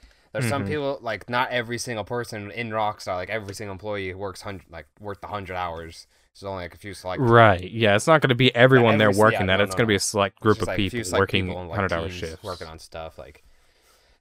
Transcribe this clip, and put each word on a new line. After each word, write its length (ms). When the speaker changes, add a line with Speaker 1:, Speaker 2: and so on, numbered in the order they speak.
Speaker 1:
there's 160
some 160
Speaker 2:
Mm-hmm. 80
Speaker 1:
people, 300
like, 280
not 200
every 280
single 280
person 460
in 180
Rockstar, 460
like, 140
every 260
single 180
employee 400
works 280
hundred, 280
like, 160
worth 220
the 60
hundred 280
hours. 500
There's 140
only, 160
like, 100
a 20
few 160
select 280
Speaker 2:
Right, 500
yeah, 240
it's 120
not 140
gonna 140
be 200
everyone 400
Speaker 1:
Not 40
Speaker 2:
there 100
Speaker 1:
every 80
s-, 20
Speaker 2:
working 220
Speaker 1:
yeah, 60
Speaker 2:
that. 100
Speaker 1:
no, 60
Speaker 2:
It's 100
Speaker 1:
no, 40
Speaker 2:
gonna 100
be 60
Speaker 1:
no. 40
Speaker 2:
a 40
select 360
Speaker 1:
It's 60
Speaker 2:
group 140
Speaker 1:
just, 60
Speaker 2:
of 40
Speaker 1:
like, 80
a 60
few 100
Speaker 2:
people 140
Speaker 1:
select 160
Speaker 2:
working 260
Speaker 1:
people 140
and, 80
like, 100
Speaker 2:
hundred-hour 280
Speaker 1:
teams 120
Speaker 2:
shifts. 240
Speaker 1:
working 240
on 120
stuff, 380
like, 260